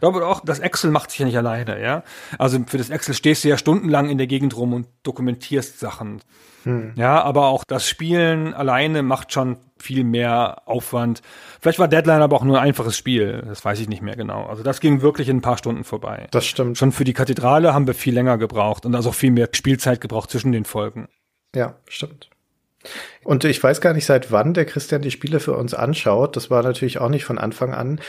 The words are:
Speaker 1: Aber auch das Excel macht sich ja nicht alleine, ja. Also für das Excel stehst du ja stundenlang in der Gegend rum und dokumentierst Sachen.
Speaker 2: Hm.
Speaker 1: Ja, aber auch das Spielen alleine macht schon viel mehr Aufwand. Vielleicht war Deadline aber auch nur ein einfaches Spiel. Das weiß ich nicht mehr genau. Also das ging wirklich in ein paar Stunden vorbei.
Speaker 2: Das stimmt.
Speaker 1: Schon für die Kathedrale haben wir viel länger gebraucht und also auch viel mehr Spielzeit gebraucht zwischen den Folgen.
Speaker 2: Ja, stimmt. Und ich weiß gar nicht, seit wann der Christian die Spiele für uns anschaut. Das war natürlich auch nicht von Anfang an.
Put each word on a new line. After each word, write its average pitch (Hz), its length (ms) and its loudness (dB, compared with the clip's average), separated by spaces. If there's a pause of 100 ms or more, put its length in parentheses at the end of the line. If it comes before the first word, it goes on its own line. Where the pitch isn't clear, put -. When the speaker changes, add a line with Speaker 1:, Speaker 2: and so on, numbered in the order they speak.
Speaker 1:
Aber 175 240 2
auch 185 140 0
das 156 180 -4
Excel 175 320 -2
macht 151 200 0
sich - 100 -12
ja 135 60 2
nicht 120 120 0
alleine, 113 440 -4
ja. 139 200 -2 (340)
Also 131 300 2
für - 100 -4
das 123 140 -4
Excel 147 240 -6
stehst 151 280 2
du 151 60 4
ja 143 80 4
stundenlang 147 540 2
in 139 80 0
der 131 80 0
Gegend 135 280 0
rum 120 200 -2
und 123 120 -6 (160)
dokumentierst 127 800 -4
Sachen. 107 400 -10 (440)
Speaker 2:
Hm. 117 300 -4
Speaker 1:
Ja, 131 280 4
aber 143 240 2
auch 131 200 0
das - 220 -4
Spielen 165 640 0
alleine 143 500 0
macht 131 300 -2
schon 127 240 -2 (220)
viel 131 260 -2
mehr 120 640 0
Aufwand. 120 560 -4 (360)
Vielleicht 165 200 2
war 175 100 4
Deadline 160 320 6
aber 147 160 6
auch 127 80 2
nur 135 160 4
ein 139 80 4
einfaches 117 300 -2
Spiel. 107 480 -2
Das 104 180 -14
weiß 104 160 -2
ich 107 80 -6
nicht 104 140 -8
mehr 104 140 -8
genau. 104 280 -8
Also 107 180 -10
das 131 180 -2
ging 143 200 4
wirklich 143 300 2
in 127 80 2
ein 120 40 -2
paar 123 140 0
Stunden 117 280 -6
vorbei. - 480 -10
Speaker 2:
Das 120 120 2
stimmt. 120 320 -2
Speaker 1:
Schon 135 160 4
für - 120 0
die 127 100 2
Kathedrale 135 580 4
haben 139 140 2
wir 127 80 0
viel - 180 -2
länger 123 240 2
gebraucht 107 480 -2
und 120 100 0
also 120 140 0
auch 117 60 -2
viel 131 160 4
mehr 117 220 4
Spielzeit 127 500 0
gebraucht 110 280 -6
zwischen 127 220 0
den 110 140 -2
Folgen. 110 420 -8 (460)
Speaker 2:
Ja, 127 220 -4 (120)
stimmt. - 400 -14 (920)
Und 147 220 0
ich 151 180 0
weiß 135 200 4
gar 175 100 4
nicht, 156 140 -2
seit 127 260 2
wann 117 220 2
der 170 100 2
Christian 147 380 -4
die 139 80 -4
Spiele 147 300 -4
für 135 120 -4
uns 123 220 -4
anschaut. 123 640 0
Das - 140 -8
war 120 120 4
natürlich 127 360 -2
auch 120 120 0
nicht 143 160 -2
von 120 100 -4
Anfang 127 380 -4
an. 131 340 -6